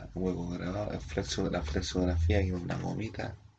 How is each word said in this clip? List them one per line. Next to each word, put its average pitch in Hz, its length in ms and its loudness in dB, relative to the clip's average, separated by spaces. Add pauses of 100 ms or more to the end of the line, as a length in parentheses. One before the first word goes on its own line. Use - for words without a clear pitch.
el - 100 -12
hueco 90 340 0
grabado, 90 420 -2
el - 100 -4
flexo-, - 480 0
la 87 140 2
flexografía, 90 800 4
que 95 80 2
es 92 40 0
una 87 240 -2
gomita 95 600 -4 (220)